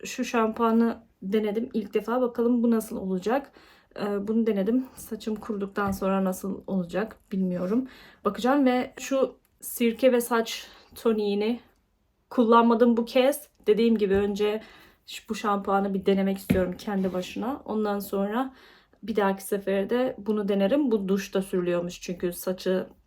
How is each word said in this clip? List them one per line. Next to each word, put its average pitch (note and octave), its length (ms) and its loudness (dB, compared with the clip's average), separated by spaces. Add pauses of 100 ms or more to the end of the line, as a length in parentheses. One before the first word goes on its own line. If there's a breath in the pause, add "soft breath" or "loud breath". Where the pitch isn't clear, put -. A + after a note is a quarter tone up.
şu - 200 -6
şampuanı A3+ 800 2 (200)
denedim G#3+ 500 0
ilk G#3 220 -4
defa. A3+ 260 0
Bakalım A#3+ 420 2
bu A#3+ 80 4
nasıl A3 260 0
olacak? G3 560 -2 (480 soft breath)
Ee, G3+ 280 -4
bunu A3+ 180 2
denedim. A3 480 0
Saçım G#3+ 420 -8
kuruduktan G3+ 540 -4
sonra F#3+ 340 0
nasıl F#3+ 420 -4
olacak F#3 500 -4 (160)
bilmiyorum. F#3+ 560 0 (360 loud breath)
Bakacağım B3 420 2
ve B3+ 320 0
şu C4 380 -2 (240)
sirke A#3 520 2
ve A#3+ 80 4
saç A3+ 460 -2 (280 loud breath)
toniğini G#3+ 640 0 (720)
kullanmadım A#3 640 6
bu A#3 80 0
kez. C4 440 2 (180)
Dediğim A3 320 4
gibi G3 160 2
önce G#3 480 0 (440 loud breath)
şu, - 220 -16
bu A3 60 -4
şampuanı G3 600 0
bir F#3+ 120 -4
denemek G3 320 2
istiyorum F3+ 400 0
kendi F#3+ 340 -2
başına. G3 520 -6
Ondan G#3 340 -2
sonra G3+ 560 -4 (480 soft breath)
bir G#3 140 -6
dahaki G3 280 0
sefere G3 460 -2
de B3+ 280 0
bunu G#3 300 -2
denerim. G#3 420 2
Bu G3+ 180 0
duşta G3 340 0
sürülüyormuş F3 580 -2
çünkü F3+ 320 -6
saçı F#3 540 -4 (200)